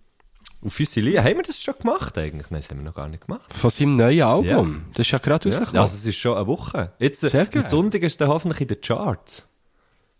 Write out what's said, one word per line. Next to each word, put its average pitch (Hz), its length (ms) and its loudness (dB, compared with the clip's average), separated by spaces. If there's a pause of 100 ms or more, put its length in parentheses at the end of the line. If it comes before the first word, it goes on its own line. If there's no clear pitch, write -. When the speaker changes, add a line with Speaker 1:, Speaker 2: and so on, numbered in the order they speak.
(640)
Speaker 1:
auf - 160 -8
unsere - 240 0
Linie? 170 200 4
Haben 180 120 6
wir 359 60 -2
das - 200 -6
schon - 160 -4
gemacht 294 380 -2
eigentlich? 76 340 -6
Nein, 78 120 -6
das - 80 -16
haben 69 80 -10
wir 71 60 -10
noch 80 100 -12
gar 73 140 -10
nicht 78 180 -14
gemacht. - 260 -12
Speaker 2:
Von - 180 0
seinem 143 260 2
neuen 127 260 6
Album? 113 520 2
Speaker 1:
Ja. 76 60 -10 (140)
Speaker 2:
Das 120 120 0
ist - 60 -2
ja 135 60 0
gerade - 300 0
Speaker 1:
Ja. 196 80 2
Speaker 2:
rausgekommen. 92 260 0
Speaker 1:
Also 98 140 2
es 107 100 -6
ist 104 100 -2
schon 120 220 0
eine 98 80 0
Woche. 110 520 -4
Jetzt, 135 260 0
äh, 143 40 2
Speaker 2:
Sehr 156 140 4
Speaker 1:
am 208 80 0
Speaker 2:
geil. 285 120 0
Speaker 1:
Sonntag 196 400 0
ist 165 100 0
es - 60 -10
dann 147 100 2
hoffentlich 156 340 0
in 123 60 -2
den - 120 -4
Charts. - 640 -4 (760)